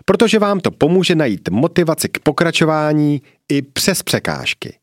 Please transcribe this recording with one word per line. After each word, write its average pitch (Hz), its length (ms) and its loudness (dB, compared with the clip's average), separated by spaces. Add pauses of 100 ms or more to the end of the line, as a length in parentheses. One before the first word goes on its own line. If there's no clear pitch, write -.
protože 214 340 2
vám 202 200 0
to 202 120 -2
pomůže 175 440 2
najít 123 340 -2
motivaci 160 600 0
k - 100 -8
pokračování 151 1000 0 (280)
i 143 120 0
přes - 420 -4
překážky. - 800 -6